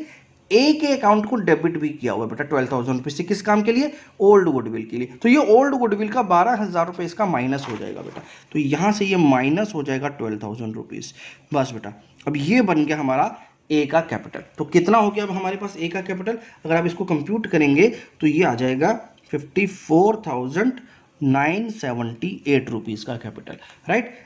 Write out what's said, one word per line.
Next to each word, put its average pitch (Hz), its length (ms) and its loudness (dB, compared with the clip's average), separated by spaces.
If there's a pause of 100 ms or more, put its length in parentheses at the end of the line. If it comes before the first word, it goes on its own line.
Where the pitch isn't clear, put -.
(520)
ए 269 220 6
के 302 140 -2
अकाउंट 214 380 4
को 233 100 -2
डेबिट 165 420 2
भी 151 140 -2
किया 123 220 -4
हुआ 107 100 -4
है 113 60 -6
बेटा 113 140 -6
ट्वेल्व 139 280 -2
थाउजेंड 127 260 -2
रुपीज़ 139 180 -8
से। 180 80 -6
किस 202 180 -4
काम 208 200 2
के 208 120 2
लिए? 285 180 0 (300)
ओल्ड 196 280 6
गुडविल 113 360 -2
के 113 120 -8
लिए। 127 100 -4 (140)
तो 233 80 4
ये 269 200 6
ओल्ड 269 260 6
गुडविल 214 340 -2
का 247 140 -2
बारह 190 380 2
हज़ार 175 260 -2
रुपये 175 180 -8
इसका 185 200 -4
माइनस 139 440 -2
हो 110 80 -6
जाएगा 98 240 -10
बेटा। - 200 -14 (300)
तो 151 80 -2
यहाँ 151 320 2
से 208 140 -2
ये 190 120 2
माइनस 151 580 4
हो 147 80 -4
जाएगा 135 260 -2
ट्वेल्व 113 340 -6
थाउजेंड 110 320 -8
रुपीज़। - 360 -14 (420)
बस 131 200 0
बेटा, 107 200 -14 (340)
अब 147 100 -2
ये 175 240 2
बन 165 240 2
गया 151 140 -2
हमारा 143 360 -2 (360)
ए 151 140 2
का 156 160 0
कैपिटल। - 420 -8 (140)
तो 151 80 -6
कितना 175 320 4
हो 208 140 4
गया 208 120 -4
अब 196 80 -6
हमारे 185 260 -4
पास 196 200 -10
ए 165 100 -4
का 190 140 -6
कैपिटल? 185 360 -6 (280)
अगर 160 100 0
आप 170 100 2
इसको 175 200 -4
कंप्यूट 190 420 -2
करेंगे 156 400 4 (340)
तो 156 60 4
ये 156 160 2
आ 139 120 2
जाएगा 131 380 0 (380)
फिफ्टी 165 360 -2
फ़ोर 202 600 2
थाउजेंड 147 460 -2 (480)
नाइन 151 500 0
सेवेंटी 123 760 -6
एट 135 220 2
रुपीज़ 110 360 -8
का 123 120 -8
कैपिटल, - 400 -16 (320)
राइट। 233 360 -2